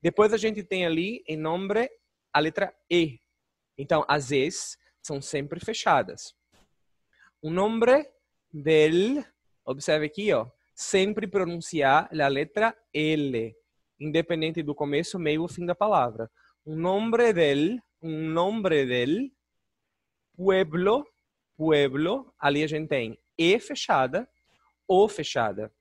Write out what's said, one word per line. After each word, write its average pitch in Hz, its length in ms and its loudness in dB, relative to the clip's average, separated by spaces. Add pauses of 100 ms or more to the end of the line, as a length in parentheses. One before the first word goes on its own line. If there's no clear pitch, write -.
Depois, 208 300 2
a 226 40 0
gente 214 260 -4
tem 185 220 -4
ali, 175 420 -4
em 156 100 -8
nombre, 190 540 -4 (420)
a 147 80 2
letra 160 340 -4 (160)
E. 160 300 0 (580)
Então, 147 280 0
as 139 260 0
Es 147 460 -2 (240)
são 139 200 -10
sempre 147 360 -8
fechadas. 156 800 -2 (1040)
Un 156 120 -6
nombre 226 560 2 (420)
del, 160 720 4 (400)
observe 151 420 -2
aqui, 196 260 -2
ó, 123 180 0 (240)
sempre 196 520 -2
pronunciar 170 880 0
a 151 160 0
letra 156 480 -2 (160)
L, 143 640 -2 (420)
independente 160 640 -2
do 147 120 -6
começo, 147 440 -4
meio 156 240 -2
ou 175 60 -6
fim 175 160 -10
da 175 100 -2
palavra. 123 560 0 (360)
Un 156 140 -6
nombre 220 520 2
del, 165 500 2 (200)
un 160 300 -6
nombre 175 540 2
del 135 480 0 (1000)
pueblo, 190 720 2 (500)
pueblo, 156 840 2
ali 143 240 2
a 156 40 0
gente 156 220 -6
tem 117 300 -4 (180)
E 180 220 4
fechada, 170 680 -2 (600)
O 196 220 6
fechada. 110 640 -4 (100)